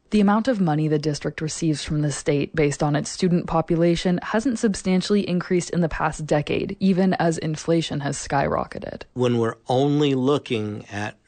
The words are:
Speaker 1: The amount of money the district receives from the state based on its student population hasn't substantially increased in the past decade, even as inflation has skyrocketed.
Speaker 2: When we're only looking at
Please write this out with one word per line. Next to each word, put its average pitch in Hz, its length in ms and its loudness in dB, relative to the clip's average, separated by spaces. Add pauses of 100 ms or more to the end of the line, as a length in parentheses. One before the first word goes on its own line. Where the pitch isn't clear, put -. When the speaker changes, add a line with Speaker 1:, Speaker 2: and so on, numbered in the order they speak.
(120)
Speaker 1:
The 214 100 4
amount 202 260 2
of 233 140 2
money 156 260 2
the 151 120 2
district 151 420 -4
receives 156 420 -2
from 151 180 -2
the 147 120 0
state - 420 -2
based 147 260 2
on 147 140 2
its - 140 -4
student 175 360 0
population 170 800 2
hasn't 220 340 0
substantially 190 680 0
increased 175 440 0
in 175 100 0
the 160 80 2
past 156 360 -4
decade, 151 540 -2
even 190 360 4
as 165 220 0
inflation 160 640 -2
has 143 140 -4
skyrocketed. - 840 -4 (140)
Speaker 2:
When 123 220 2
we're 113 200 0 (100)
only 143 480 2
looking 123 720 -2
at 104 280 -8 (100)